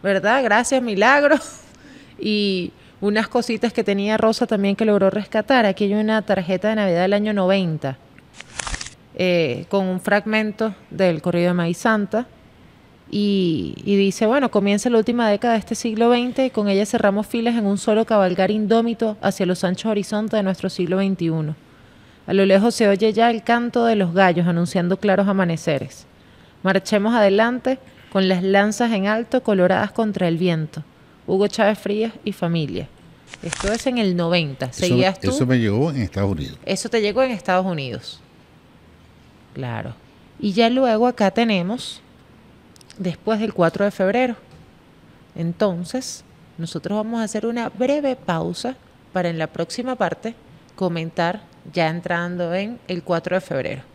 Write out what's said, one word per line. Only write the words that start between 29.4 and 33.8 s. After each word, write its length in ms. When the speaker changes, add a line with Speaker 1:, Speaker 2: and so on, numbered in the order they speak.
Speaker 1:
coloradas 500
contra 360
el 100
viento. 460
Hugo 220
Chávez 300
Frías 340
y 80
familia". 560
Esto 300
es 140